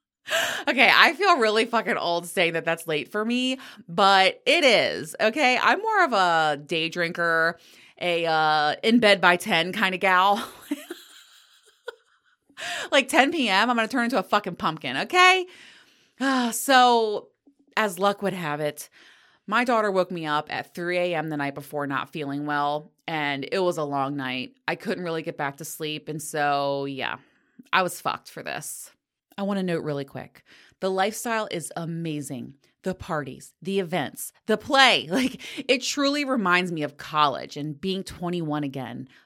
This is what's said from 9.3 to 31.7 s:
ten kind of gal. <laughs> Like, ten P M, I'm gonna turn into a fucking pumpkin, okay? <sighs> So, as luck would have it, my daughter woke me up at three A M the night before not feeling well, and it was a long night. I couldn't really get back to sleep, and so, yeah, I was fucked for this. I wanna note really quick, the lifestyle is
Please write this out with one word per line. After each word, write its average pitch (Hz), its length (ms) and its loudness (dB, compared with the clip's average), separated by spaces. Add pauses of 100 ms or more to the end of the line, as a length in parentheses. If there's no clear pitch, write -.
ten 175 360 -2
kind 190 240 -2
of 175 40 -14
gal. 190 480 4 (220)
<laughs> 285 80 -6 (2250)
Like, 277 160 4
ten 294 240 4
P 285 160 0
M, 202 220 4
I'm 240 60 0
gonna 220 120 0
turn 240 160 -2
into 233 140 0
a - 40 2
fucking 202 340 -2
pumpkin, 156 420 -4
okay? 359 480 4 (760)
<sighs> 254 320 0
So, 240 760 4 (460)
as 202 240 -2
luck 202 220 0
would 190 140 -2
have 151 260 -6
it, 147 300 -6 (560)
my 226 180 0
daughter 220 260 2
woke 185 200 0
me 170 160 -8
up 151 260 -2
at - 220 -8
three 180 240 -4
A 180 160 0
M 156 160 -4
the 151 80 -4
night 139 160 -4
before 143 320 -8
not 139 260 -6
feeling 143 320 -6
well, 147 480 -2 (160)
and 143 420 -4
it 190 100 0
was 175 180 0
a 156 60 -2
long 139 300 -2
night. 127 420 -6 (120)
I 165 60 -2
couldn't 180 300 -6
really 165 180 -4
get - 160 -10
back 143 180 -6
to 160 80 -14
sleep, 151 460 -8
and 151 100 -8
so, 143 640 -2
yeah, 135 320 -6 (560)
I 190 80 4
was 180 180 -2
fucked - 300 -6
for - 140 -14
this. - 480 -12 (480)
I 202 60 -6
wanna 196 180 -2
note 175 200 -2
really 143 220 -6
quick, - 380 -16 (380)
the 190 100 -2
lifestyle 214 600 -2
is 160 260 -8